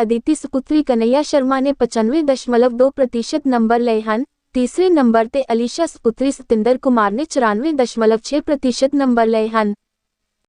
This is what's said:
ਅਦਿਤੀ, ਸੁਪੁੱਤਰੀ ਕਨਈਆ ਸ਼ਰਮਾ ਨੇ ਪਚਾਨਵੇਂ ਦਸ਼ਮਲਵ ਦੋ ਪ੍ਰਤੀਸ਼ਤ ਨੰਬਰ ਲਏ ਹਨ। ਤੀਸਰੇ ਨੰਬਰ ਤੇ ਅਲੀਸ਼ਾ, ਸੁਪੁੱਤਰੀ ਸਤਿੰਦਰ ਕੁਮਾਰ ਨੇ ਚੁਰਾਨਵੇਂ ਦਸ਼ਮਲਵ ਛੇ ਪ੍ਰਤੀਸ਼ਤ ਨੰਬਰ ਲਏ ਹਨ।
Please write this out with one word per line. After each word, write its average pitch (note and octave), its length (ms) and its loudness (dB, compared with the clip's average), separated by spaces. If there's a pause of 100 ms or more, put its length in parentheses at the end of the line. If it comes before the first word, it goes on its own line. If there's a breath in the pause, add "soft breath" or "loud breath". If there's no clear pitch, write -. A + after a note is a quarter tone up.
ਅਦਿਤੀ, A#3 340 0
ਸੁਪੁੱਤਰੀ C#4+ 480 -2
ਕਨਈਆ A#3+ 380 0
ਸ਼ਰਮਾ C4+ 380 0
ਨੇ C#4 140 0
ਪਚਾਨਵੇਂ A#3+ 500 -2
ਦਸ਼ਮਲਵ B3 540 0
ਦੋ C4 120 4
ਪ੍ਰਤੀਸ਼ਤ C4+ 580 -4
ਨੰਬਰ A#3 320 2
ਲਏ A3+ 220 0
ਹਨ। A3 220 -2 (300)
ਤੀਸਰੇ B3+ 360 0
ਨੰਬਰ A#3 380 4
ਤੇ C4+ 160 -2 (100)
ਅਲੀਸ਼ਾ, A#3+ 320 -2
ਸੁਪੁੱਤਰੀ C4 460 -2
ਸਤਿੰਦਰ A#3 460 0
ਕੁਮਾਰ A#3 340 2
ਨੇ C4 140 -4
ਚੁਰਾਨਵੇਂ B3 480 -2
ਦਸ਼ਮਲਵ A3+ 500 0
ਛੇ D4 180 -2
ਪ੍ਰਤੀਸ਼ਤ C#4 540 -2
ਨੰਬਰ A#3+ 320 2
ਲਏ A3 220 0
ਹਨ। G#3+ 240 -2 (760)